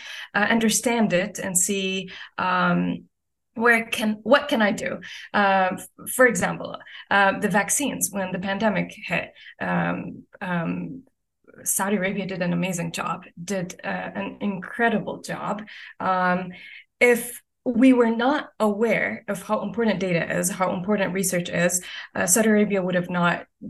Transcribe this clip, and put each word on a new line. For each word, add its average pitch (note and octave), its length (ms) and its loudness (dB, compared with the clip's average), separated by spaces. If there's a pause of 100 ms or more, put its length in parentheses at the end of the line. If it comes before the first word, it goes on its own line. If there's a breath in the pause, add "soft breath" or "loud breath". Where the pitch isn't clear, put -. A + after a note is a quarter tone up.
(340 loud breath)
uh, G#3 160 2
understand A3 640 2
it, F#3+ 240 0
and F#3+ 180 -4
see, F#3+ 540 0 (260 loud breath)
um, F3+ 680 2 (500)
where A3+ 320 4
can, G#3+ 380 -2
what C#4 240 4
can B3 120 2
I G3+ 120 4
do? - 280 -6 (320 loud breath)
Uh, G3 400 4
f-, - 160 -8 (260)
for B3+ 120 6
example, F3 500 -2 (340 loud breath)
uh, G3 280 4
the G#3 100 0
vaccines, - 640 0
when F#3+ 200 -4
the F#3 80 -4
pandemic G3 560 -2
hit, - 380 -6 (260 loud breath)
um, - 680 -4 (180)
um, F3 640 -6 (600)
Saudi G3+ 320 -2
Arabia F#3+ 300 -2
did F#3 160 -6
an F3 100 0
amazing F3 400 -2
job, E3+ 320 -6 (180)
did, F3+ 400 -6
uh, - 60 -8 (260)
an G3 280 -8
incredible G3+ 800 -2
job. F3 400 -6 (360 loud breath)
Um, F#3 520 0 (500 loud breath)
if A#3+ 400 4 (240)
we B3+ 280 8
were A#3+ 180 6
not B3+ 380 0 (100)
aware G#3+ 720 0
of F#3+ 140 -6
how G#3+ 200 -2
important G3+ 380 0
data F3 380 0
is, F3 120 0
how F#3 220 0
important F#3+ 400 0
research F3+ 380 -2
is, F3 320 0 (320 loud breath)
uh, F#3+ 120 -2
Saudi A3 220 4
Arabia G#3 340 4
would F3+ 120 -2
have F3 160 -2
not F3 360 0 (240)